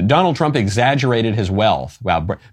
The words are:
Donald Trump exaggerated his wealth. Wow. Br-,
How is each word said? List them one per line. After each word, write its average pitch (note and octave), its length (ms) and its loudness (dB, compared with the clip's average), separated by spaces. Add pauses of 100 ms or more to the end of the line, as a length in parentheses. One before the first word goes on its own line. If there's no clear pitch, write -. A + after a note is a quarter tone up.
Donald E3 280 2
Trump D3+ 200 0
exaggerated A#2+ 800 0
his G2 160 -2
wealth. F#2+ 500 0
Wow. F2 200 0
Br-, E2 120 -6 (200)